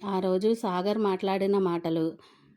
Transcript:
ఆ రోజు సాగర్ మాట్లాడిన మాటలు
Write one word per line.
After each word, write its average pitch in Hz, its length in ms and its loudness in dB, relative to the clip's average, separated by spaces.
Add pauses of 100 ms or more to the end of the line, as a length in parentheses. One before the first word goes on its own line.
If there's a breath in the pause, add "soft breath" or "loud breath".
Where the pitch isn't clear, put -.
ఆ 196 140 -2
రోజు 190 340 2
సాగర్ 208 440 -2
మాట్లాడిన 196 600 0
మాటలు 170 600 0 (400 soft breath)